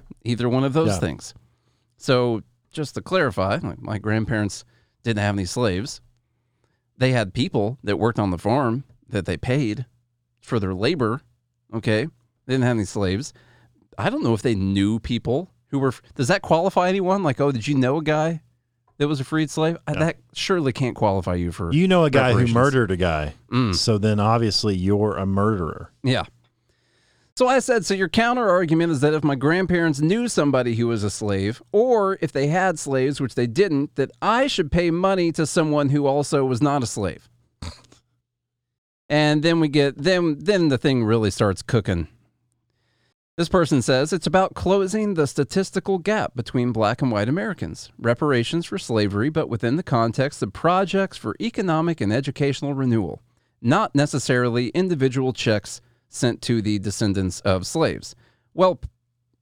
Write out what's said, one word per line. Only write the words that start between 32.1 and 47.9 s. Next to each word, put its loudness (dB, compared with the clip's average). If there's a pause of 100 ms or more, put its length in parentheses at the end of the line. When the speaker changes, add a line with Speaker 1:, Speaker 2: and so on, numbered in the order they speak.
Speaker 1:
if -2
they 0
had 0
slaves, -2
which -4
they 0
didn't, 0
that -2 (100)
I 2
should -2
pay 2
money 0
to -2
someone 2
who 2
also 0
was 0
not 2
a -4
slave." -6 (1800)
And 4
then 4
we 4
get, 2
then, 2
then 2
the 2
thing 2
really 2
starts 0
cooking. -2 (1300)
This -2
person 4
says, 2
"It's -2
about 2
closing 0
the 2
statistical -2
gap -4
between -2
black 0
and 0
white 0
Americans. -6